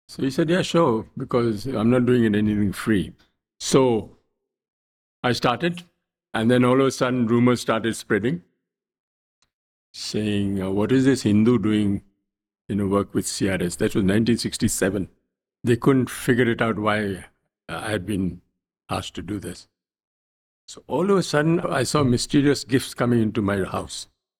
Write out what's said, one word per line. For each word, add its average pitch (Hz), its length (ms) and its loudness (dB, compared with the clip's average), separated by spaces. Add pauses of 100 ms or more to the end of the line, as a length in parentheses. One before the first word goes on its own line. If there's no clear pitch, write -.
So - 140 -12
he 135 80 0
said, 156 180 -2
"Yeah, 180 140 0
sure, 135 440 0 (120)
because 117 480 -2
I'm 117 240 0
not 123 160 4
doing 123 180 4
it 107 100 2
anything 104 380 0
free." 98 400 -2 (480)
So 123 560 2 (1080)
I 123 100 2
started, 131 520 -2 (480)
and 110 180 2
then 123 140 4
all 127 160 4
of 135 60 4
a 131 40 2
sudden 127 360 0
rumors 120 340 4
started 113 360 -2
spreading, 120 460 -2 (1500)
saying, 101 720 -4
uh, 95 80 -4
"What 104 220 0
is 131 120 4
this 131 180 2
Hindu 110 360 4
doing, 104 440 -2 (640)
you 104 80 -4
know, 101 100 -2
work 98 260 0
with - 140 -2
C - 220 -4
R 92 120 -2
S?" 90 160 -4
That - 180 -2
was 110 100 0
nineteen 110 340 2
sixty-seven. 98 680 -2 (560)
They 117 120 2
couldn't 131 340 2
figure 123 400 0
it 117 120 0
out 110 160 -2
why, 104 480 -2 (420)
uh, 82 80 -10
I 107 140 -8
had 101 160 -4
been 95 340 -4 (500)
asked 92 240 -6
to 90 80 -12
do 101 160 -8
this. 87 300 -16 (960)
So - 200 -20
all 170 240 0
of 196 80 4
a 170 40 2
sudden, 160 380 2
I 165 220 -2
saw 151 200 0
mysterious 135 600 2
gifts - 300 -2
coming 120 260 2
into 110 220 0
my 98 220 0
house. 90 440 -10 (320)